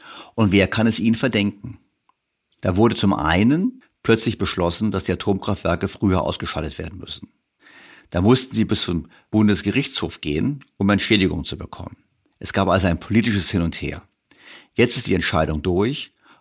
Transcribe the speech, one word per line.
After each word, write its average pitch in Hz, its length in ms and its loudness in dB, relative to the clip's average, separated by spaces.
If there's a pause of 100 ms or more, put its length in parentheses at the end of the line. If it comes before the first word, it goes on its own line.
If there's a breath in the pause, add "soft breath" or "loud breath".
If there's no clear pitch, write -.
(340 loud breath)
Und 104 180 4
wer 95 140 6
kann 113 220 0
es 107 120 0
ihnen 113 160 2
verdenken? 107 600 -2 (840)
Da 92 140 0
wurde 110 200 4
zum 98 180 2
einen 117 680 2 (180 loud breath)
plötzlich 113 380 0
beschlossen, 90 500 -2
dass 95 140 -4
die - 80 -2
Atomkraftwerke 92 760 -2
früher 95 360 0
ausgeschaltet 78 560 -6
werden 87 180 -12
müssen. - 340 -16 (760 loud breath)
Da 87 120 0
mussten 117 340 4
sie 110 100 2
bis 101 160 -2
zum 85 260 -4 (220 soft breath)
Bundesgerichtshof 104 920 0
gehen, 101 440 -4 (120)
um 98 120 2
Entschädigung 95 560 2
zu - 120 -8
bekommen. - 400 -14 (420)
Es - 120 -8
gab 95 160 0
also 92 200 4
ein 82 120 0
politisches 104 520 2
Hin 90 100 2
und 85 200 -2
Her. 71 220 -8 (680 loud breath)
Jetzt 120 240 2
ist 120 100 -4
die 98 60 0
Entscheidung 80 480 0
durch 101 520 -2 (280 soft breath)